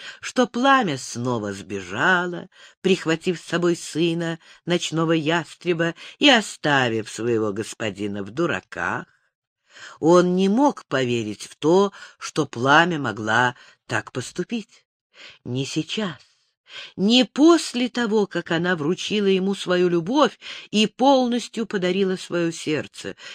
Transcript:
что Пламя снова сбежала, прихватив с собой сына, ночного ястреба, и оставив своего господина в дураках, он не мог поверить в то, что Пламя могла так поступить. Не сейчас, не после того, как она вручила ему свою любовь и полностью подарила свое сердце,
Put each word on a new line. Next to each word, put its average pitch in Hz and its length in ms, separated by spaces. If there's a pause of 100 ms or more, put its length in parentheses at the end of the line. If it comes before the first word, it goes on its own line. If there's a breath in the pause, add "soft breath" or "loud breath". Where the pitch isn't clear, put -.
(220 loud breath)
что - 240
Пламя 240 540
снова 120 540
сбежала, 131 960 (320 soft breath)
прихватив 165 580
с - 60
собой 175 300
сына, 165 640 (280 soft breath)
ночного 165 480
ястреба, 165 840 (240 loud breath)
и 285 100
оставив 135 800
своего 113 420
господина 101 720
в 98 60
дураках, 113 760 (920 loud breath)
он 180 360
не 190 140
мог 262 360
поверить 120 640
в - 80
то, 190 360 (280 loud breath)
что - 260
Пламя 151 540
могла 117 560 (320 soft breath)
так - 240
поступить. - 720 (580 loud breath)
Не 127 220
сейчас, 156 540 (760 loud breath)
не 233 300
после 285 640
того, 220 380
как - 240
она 175 240
вручила 185 520
ему 190 280
свою 180 340
любовь 196 500 (320 loud breath)
и 208 160
полностью 247 800
подарила 185 500
свое 170 360
сердце, 143 640 (180 loud breath)